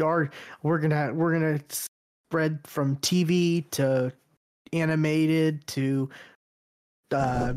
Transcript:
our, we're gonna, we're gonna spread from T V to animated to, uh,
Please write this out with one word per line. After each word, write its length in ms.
our, 280
we're 160
gonna, 340
we're 200
gonna 360
spread 960
from 300
T 260
V 400
to 380
animated 960
to, 400
uh, 460